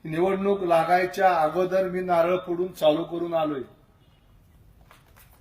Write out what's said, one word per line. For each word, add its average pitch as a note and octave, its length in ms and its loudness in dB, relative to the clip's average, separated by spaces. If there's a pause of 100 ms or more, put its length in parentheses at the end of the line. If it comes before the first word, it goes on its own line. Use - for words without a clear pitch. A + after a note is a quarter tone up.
निवडणूक F#3+ 580 -2
लागायच्या F3+ 720 2
अगोदर F3+ 500 0
मी F3+ 160 -4
नारळ F3 360 2 (100)
फोडून F3+ 260 -4
चालू D#3 320 2
करून E3+ 300 -6
आलोय. D3+ 280 -2 (1800)